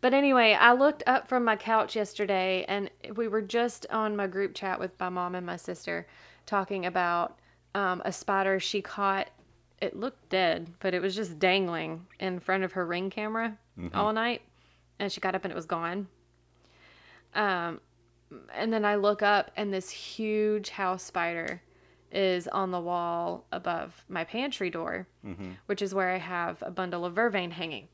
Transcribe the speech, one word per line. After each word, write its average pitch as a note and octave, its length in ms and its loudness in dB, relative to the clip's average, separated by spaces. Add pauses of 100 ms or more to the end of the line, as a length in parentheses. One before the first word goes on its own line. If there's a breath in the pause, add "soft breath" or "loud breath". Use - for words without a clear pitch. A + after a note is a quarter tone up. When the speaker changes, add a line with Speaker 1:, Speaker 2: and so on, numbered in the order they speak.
Speaker 1:
But B3 140 4
anyway, B3+ 440 8
I A#3+ 140 10
looked C#4 340 6
up C4 220 4
from B3 160 2
my A3 120 4
couch A3 400 2
yesterday, F#3+ 720 0
and G3 240 -2 (240)
we A3+ 140 -2
were G#3+ 140 0
just A#3 480 -2
on G#3+ 260 0
my G3+ 100 0
group F#3 280 -2
chat F#3+ 260 -4
with F#3 180 -4
my F#3 120 -4
mom F3+ 240 -4
and F3+ 100 -6
my F3 120 -6
sister E3+ 500 -8 (400 loud breath)
talking F#3+ 400 -2
about, F3 520 0 (360 soft breath)
um, F#3 300 0
a F#3+ 80 -2
spider F#3+ 460 2
she G3+ 240 -2
caught. G3 460 0 (520)
It - 160 -4
looked A#3+ 340 -8
dead, E3+ 500 2
but F#3 140 0
it F3+ 80 2
was F#3 120 0
just F#3 240 -6
dangling E3+ 680 2 (120)
in F#3 220 -4
front F#3+ 240 0
of F3+ 80 -4
her F3+ 140 -2
Ring F3 240 -2
camera A3 480 -4 (200)
Speaker 2:
Mm-hmm. F2 180 -6
Speaker 1:
all G#3+ 160 2
night, A3+ 300 -2 (560 soft breath)
and G3+ 120 -2
she - 120 -8
got F#3+ 120 0
up F#3 100 -2
and F#3 80 -4
it - 20 -8
was E3+ 100 -6
gone. F3 440 -4 (1300 soft breath)
Um, F3+ 460 -2 (720)
and A3 180 -2
then A3 140 2
I G#3 120 4
look G3+ 260 2
up, G#3 340 4
and G3+ 160 -2
this F#3+ 160 -4
huge G#3+ 800 0
house F#3 320 -2
spider E3+ 600 -4 (500 soft breath)
is F#3 360 2
on F#3+ 240 0
the F3+ 80 -2
wall E3+ 720 -2
above F3 540 -6
my E3+ 180 -4
pantry A3 440 -4
door, E3 380 -4 (200)
Speaker 2:
Mm-hmm. F#2 260 -10 (120)
Speaker 1:
which G3+ 160 -4
is F#3+ 140 -4
where F#3+ 160 2
I F#3 80 -2
have E3+ 420 -4
a - 100 -6
bundle F3 360 -4
of F3 80 -6
vervain G3 380 0
hanging. D#3+ 420 -8